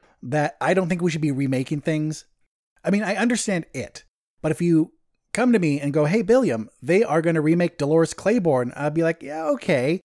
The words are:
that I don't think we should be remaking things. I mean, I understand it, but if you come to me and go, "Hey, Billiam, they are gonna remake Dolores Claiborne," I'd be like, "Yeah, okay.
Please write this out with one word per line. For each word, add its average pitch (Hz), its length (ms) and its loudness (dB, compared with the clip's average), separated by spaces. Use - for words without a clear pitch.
that 147 400 -2
I 147 100 2
don't 185 160 0
think 175 140 -2
we 180 80 2
should 151 100 -4
be 151 100 0
remaking 135 520 -2
things. 156 420 -4
I 170 80 -2
mean, 202 120 2
I 202 140 -2
understand 208 580 0
it, - 300 -12
but 156 100 -2
if 160 120 -4
you 170 300 4
come 247 180 2
to 226 60 6
me 151 200 0
and 143 140 -4
go, 151 140 2
"Hey, 214 160 2
Billiam, 175 480 -2
they 180 220 2
are 160 180 0
gonna 165 200 0
remake 170 360 2
Dolores 156 360 2
Claiborne," 160 600 0
I'd 147 200 -4
be 165 80 0
like, 165 200 -2
"Yeah, 151 220 -8
okay. 180 600 0